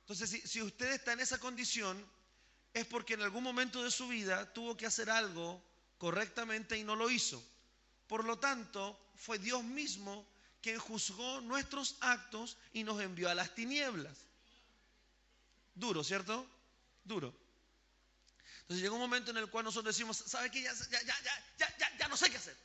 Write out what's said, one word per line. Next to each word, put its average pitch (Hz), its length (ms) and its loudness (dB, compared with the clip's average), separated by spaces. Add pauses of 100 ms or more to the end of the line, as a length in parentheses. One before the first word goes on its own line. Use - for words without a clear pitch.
Entonces, 208 280 -4
si, 220 120 -2
si - 200 -4
usted 247 300 0
está 254 220 0
en 240 60 -2
esa 254 180 0
condición, 220 680 -2 (680)
es 226 120 0
porque 226 300 0
en 214 80 0
algún 208 200 0
momento 247 400 0
de 247 80 2
su 254 160 0
vida 208 460 0
tuvo 233 240 -4
que 220 80 -4
hacer 220 240 0
algo 180 520 2 (360)
correctamente 220 800 0
y 214 60 -2
no 214 120 2
lo 226 140 4
hizo. 175 360 2 (640)
Por 220 160 2
lo 226 160 2
tanto, 208 580 0 (180)
fue 220 220 -4
Dios 233 260 0
mismo 208 600 -4 (360)
quien 226 160 0
juzgó 226 600 -2
nuestros 277 600 -2
actos 240 560 0 (160)
y 220 100 -2
nos 214 160 0
envió 180 300 0
a - 40 6
las 175 220 0
tinieblas. 233 600 0 (1600)
Duro, 180 300 0
¿cierto? 196 420 0 (600)
Duro. 165 280 -2 (1300)
Entonces 180 200 0
llega 208 100 2
un 233 60 0
momento 247 320 2
en 226 60 -2
el 220 120 -2
cual 226 140 0
nosotros 220 320 0
decimos, 220 220 0
"¿Sabe - 340 -2
qué? 269 100 -2
Ya, 254 120 -2
ya, 240 280 0
ya, 254 220 0
ya, 262 220 -2 (120)
ya, - 200 2
ya, 294 200 2
ya 302 120 4
no 277 80 2
sé - 120 8
qué 240 60 2
hacer. 147 300 -8